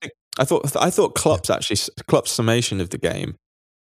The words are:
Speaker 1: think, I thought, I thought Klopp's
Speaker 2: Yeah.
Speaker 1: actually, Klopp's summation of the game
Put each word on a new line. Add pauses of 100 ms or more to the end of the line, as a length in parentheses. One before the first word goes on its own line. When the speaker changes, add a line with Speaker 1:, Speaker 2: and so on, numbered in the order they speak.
Speaker 1:
think, (280)
I
thought,
I
thought
Klopp's
Speaker 2:
Yeah.
Speaker 1:
actually, (320)
Klopp's
summation
of
the
game (580)